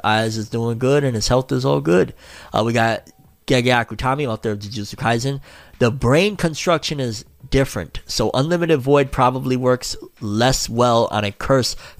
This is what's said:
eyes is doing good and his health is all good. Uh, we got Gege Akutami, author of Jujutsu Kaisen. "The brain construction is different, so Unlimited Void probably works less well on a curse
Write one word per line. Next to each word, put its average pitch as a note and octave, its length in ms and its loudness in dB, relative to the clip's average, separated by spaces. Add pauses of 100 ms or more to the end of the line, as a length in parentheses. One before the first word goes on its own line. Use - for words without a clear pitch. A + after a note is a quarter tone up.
eyes A2 320 0
is G#2+ 140 -6
doing A#2 280 -4
good C3+ 240 2
and C3 120 0
his G#2 140 -2
health B2+ 220 2
is B2+ 140 0
all C#3+ 160 2
good. F3 320 2 (400)
Uh, G#2+ 100 2
we A#2 120 0
got A2+ 340 0 (380)
Gege B2+ 180 2
Akutami, B2+ 640 0
author A2 220 -4
of G#2 100 -4
Jujutsu G#2 340 -10
Kaisen. C3+ 460 -2 (400)
"The A#2+ 100 -4
brain D#3 460 0
construction D#3+ 640 -2
is A#2 240 -6 (260)
different, C3 560 0
so - 280 -2
Unlimited E3 460 2
Void C#3 300 2
probably B2+ 460 0
works B2+ 400 0 (240)
less A2+ 480 0
well A#2 420 2
on G#2 140 -2
a G2+ 80 -4
curse - 420 0 (260)